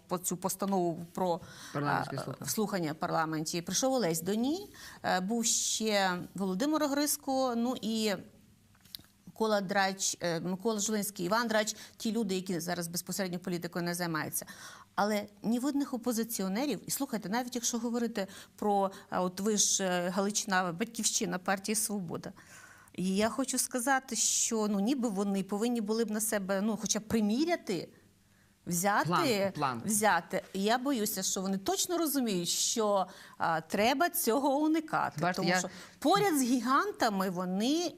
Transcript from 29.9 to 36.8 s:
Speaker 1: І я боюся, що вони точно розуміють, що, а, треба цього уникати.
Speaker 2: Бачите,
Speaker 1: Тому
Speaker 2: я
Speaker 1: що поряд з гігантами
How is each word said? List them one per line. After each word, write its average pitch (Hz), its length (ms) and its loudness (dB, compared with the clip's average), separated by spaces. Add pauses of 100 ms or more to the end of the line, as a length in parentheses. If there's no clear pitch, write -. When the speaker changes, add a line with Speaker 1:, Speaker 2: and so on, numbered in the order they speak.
Speaker 1:
І 190 100 -2
я 220 160 4
боюся, 240 440 0
що - 180 -2
вони 190 180 0
точно 349 400 0
розуміють, 233 500 0
що, 202 580 2 (320)
а, 165 220 2
треба 254 500 2
цього 269 480 2
уникати. 302 640 0
Speaker 2:
Бачите, 175 160 2
Speaker 1:
Тому 175 120 0
Speaker 2:
я 180 100 4
Speaker 1:
що 180 100 -2 (300)
поряд 370 400 4
з 269 40 4
гігантами 247 880 2